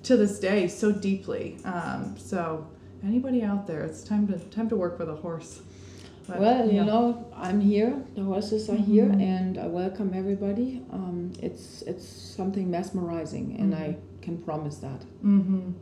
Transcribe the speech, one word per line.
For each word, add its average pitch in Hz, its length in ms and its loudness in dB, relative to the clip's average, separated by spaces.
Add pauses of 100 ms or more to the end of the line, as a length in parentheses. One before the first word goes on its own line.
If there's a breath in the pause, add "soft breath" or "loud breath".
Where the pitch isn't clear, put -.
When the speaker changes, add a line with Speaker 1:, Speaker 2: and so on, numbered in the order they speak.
Speaker 1:
to 254 120 6
this 202 240 4
day 190 280 2
so 208 220 2
deeply. 190 760 -2
Um, 170 500 -6
so 160 500 -6 (380 loud breath)
anybody 247 380 2
out 202 240 0
there, 156 160 -6
it's 156 200 -8
time 208 260 2
to, 180 100 -2 (180)
time 220 140 0
to 226 60 2
work 180 220 -2
with 160 120 -6
a 151 60 -8
horse. 165 440 -10 (680 loud breath)
But, 185 140 -4
Speaker 2:
Well, 233 280 6
you 202 80 6
Speaker 1:
yeah. 202 80 6
Speaker 2:
know, 233 520 4
I'm 185 240 0
here. 214 420 4 (120)
The 202 100 -4
horses 208 460 0
are 226 60 2
here, 208 280 8
Speaker 1:
Mm-hmm. 202 160 6
Speaker 2:
and 185 380 2
I - 80 -6
welcome 185 480 -2
everybody. 202 760 -2
Um, 180 520 -6
it's, - 400 -10
it's - 260 -10
something 190 640 -4
mesmerizing, 170 880 -4
and 190 160 2
Speaker 1:
Mm-hmm. 156 80 -4
Speaker 2:
I 156 140 -4 (260)
can 170 160 -6
promise 151 400 -6
that. 135 240 -10 (200)
Speaker 1:
Mm-hmm. 190 600 4